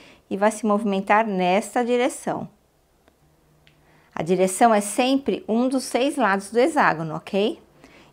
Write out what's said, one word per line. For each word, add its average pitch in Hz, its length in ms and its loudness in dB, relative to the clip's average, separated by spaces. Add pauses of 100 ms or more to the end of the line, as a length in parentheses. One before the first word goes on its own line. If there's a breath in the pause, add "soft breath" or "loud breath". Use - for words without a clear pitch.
(300 loud breath)
e 202 80 -6
vai 208 140 2
se 220 140 -8
movimentar 208 640 2
nesta 196 560 0
direção. 247 640 -2 (1700 soft breath)
A - 80 -4
direção 190 500 2
é 208 60 4
sempre 254 680 -2
um 233 220 0
dos 262 160 -2
seis 262 320 -2
lados 196 360 0
do 226 60 0
hexágono, 175 580 2
ok? 202 460 -2 (520 soft breath)